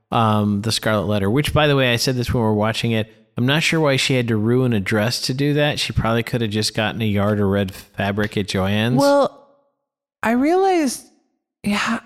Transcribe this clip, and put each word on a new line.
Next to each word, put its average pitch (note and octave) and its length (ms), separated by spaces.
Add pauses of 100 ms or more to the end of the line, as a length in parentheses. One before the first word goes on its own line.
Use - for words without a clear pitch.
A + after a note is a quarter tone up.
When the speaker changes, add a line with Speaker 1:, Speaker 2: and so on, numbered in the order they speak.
(120)
Speaker 1:
um, G#2+ 500
the A2 100
Scarlet G#2+ 360
Letter, G2+ 220
which, C#3+ 240
by D3+ 140
the C#3+ 80
way, C3 160
I A#2 60
said B2+ 180
this B2 180
when B2+ 100
we A2 40
were A2 60
watching A2 380
it. A2 200 (240)
I'm A#2+ 120
not D3+ 160
sure D#3+ 160
why D3 160
she C3+ 180
had B2 140
to A2+ 100
ruin A#2+ 360
a G#2+ 60
dress G#2+ 420
to - 120
do C#3+ 220
that. D3 240
She - 120
probably A2+ 300
could A#2 200
have A2 100
just G#2 240
gotten G#2+ 260
a A2+ 40
yard G#2 340
of G#2 80
red G2 260
fabric G#2 640
at G2+ 100
Joann's. G#2 520
Speaker 2:
Well, C#4+ 480 (760)
I A3 120
realized, E4 720 (600)
yeah, G#3 420